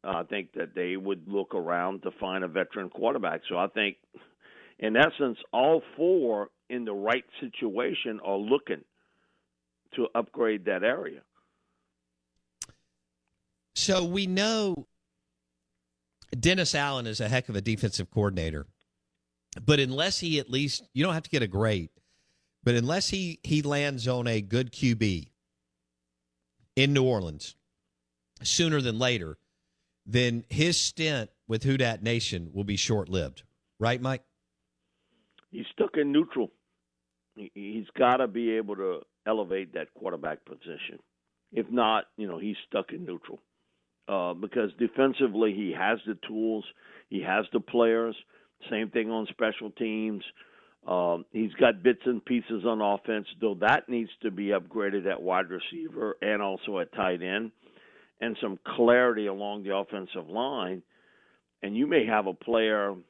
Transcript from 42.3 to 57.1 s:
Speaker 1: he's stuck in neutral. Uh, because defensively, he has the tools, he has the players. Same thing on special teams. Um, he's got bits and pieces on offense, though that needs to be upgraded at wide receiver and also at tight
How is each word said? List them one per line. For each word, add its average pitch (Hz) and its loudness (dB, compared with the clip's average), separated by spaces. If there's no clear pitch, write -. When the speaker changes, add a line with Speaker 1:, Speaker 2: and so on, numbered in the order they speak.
Speaker 1:
he's 101 -6
stuck - -4
in 90 -10
neutral. - -12
Uh, 90 -2
because 104 -2
defensively, 113 2
he 95 -2
has 98 0
the 107 -6
tools, 110 -2
he 95 -4
has 98 0
the 113 2
players. 113 2
Same 110 -2
thing 113 0
on 110 -2
special 110 -4
teams. 110 -4
Um, 87 0
he's 110 -2
got 113 6
bits 120 4
and 120 0
pieces 113 -2
on 110 0
offense, 101 0
though 107 0
that 123 4
needs 117 -2
to 110 -2
be 98 -4
upgraded 98 0
at 85 -4
wide 92 2
receiver 107 -6
and 104 0
also 98 -4
at 82 -6
tight 92 0